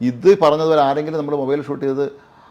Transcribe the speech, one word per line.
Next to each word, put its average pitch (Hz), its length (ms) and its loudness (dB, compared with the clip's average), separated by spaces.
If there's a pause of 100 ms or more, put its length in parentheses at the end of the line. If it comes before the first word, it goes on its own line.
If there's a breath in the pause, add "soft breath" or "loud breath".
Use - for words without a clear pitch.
ഇത് 123 400 2
പറഞ്ഞതുപോലെ 156 420 2
ആരെങ്കിലും 151 360 -2
നമ്മൾ 147 180 -4
മൊബൈൽ 139 280 -4
ഷൂട്ട് 139 200 -8
ചെയ്ത്, 139 280 -4 (380 soft breath)